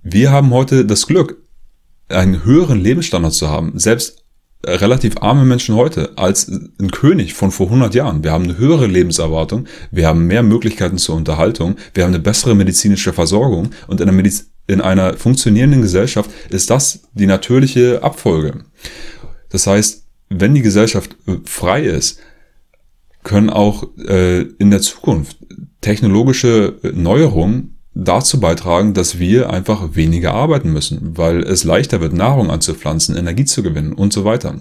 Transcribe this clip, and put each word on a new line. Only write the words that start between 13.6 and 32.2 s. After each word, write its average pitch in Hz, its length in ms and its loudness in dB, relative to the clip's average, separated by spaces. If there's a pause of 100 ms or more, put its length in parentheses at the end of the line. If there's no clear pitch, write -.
und 95 140 -4
in 98 80 2
einer 95 80 4
Mediz-, - 340 0 (160)
in 95 140 0
einer 92 320 2
funktionierenden 127 680 2
Gesellschaft 104 480 0 (180)
ist - 220 -4
das - 320 0 (100)
die 101 140 2
natürliche 123 720 2
Abfolge. 80 640 -2 (840)
Das - 180 -2
heißt, 101 400 0 (220)
wenn 101 260 2
die 131 80 2
Gesellschaft, 104 520 0 (120)
äh, 95 80 -4 (100)
frei 107 380 -2
ist, - 360 -4 (1000)
können 104 300 0
auch, 104 360 0 (120)
äh, 90 420 0
in - 300 2
der 98 100 2
Zukunft - 560 -4 (440)
technologische 110 1000 2 (160)
Neuerungen 143 840 0 (160)
dazu 98 460 0
beitragen, 90 540 0
dass 87 260 -4
wir 104 320 2
einfach 92 440 -4
weniger 85 380 0
arbeiten 104 400 0
müssen, - 420 -6
weil 85 280 0
es 92 200 -2
leichter 90 380 0
wird, 78 120 -4
Nahrung 110 360 0